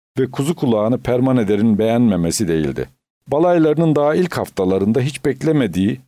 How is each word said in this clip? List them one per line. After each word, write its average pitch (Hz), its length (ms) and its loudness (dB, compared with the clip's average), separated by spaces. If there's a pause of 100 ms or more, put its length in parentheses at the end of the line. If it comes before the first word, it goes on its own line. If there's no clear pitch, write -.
(180)
ve 131 120 -2
kuzu 143 240 -4
kulağını 117 440 0
Permaneder'in 117 800 0
beğenmemesi 107 680 0
değildi. 69 400 -2 (400)
Balaylarının 156 680 2
daha 147 180 2
ilk 175 240 -2
haftalarında 98 600 0
hiç 135 240 -4
beklemediği, 131 840 -2